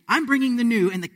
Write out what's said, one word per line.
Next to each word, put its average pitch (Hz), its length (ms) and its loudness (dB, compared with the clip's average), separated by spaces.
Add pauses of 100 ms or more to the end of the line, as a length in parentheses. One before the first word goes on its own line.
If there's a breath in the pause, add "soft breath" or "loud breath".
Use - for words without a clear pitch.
"I'm 285 200 0
bringing 262 300 0
the 240 80 0
new," 214 260 2
and 185 120 -6
the 170 140 -12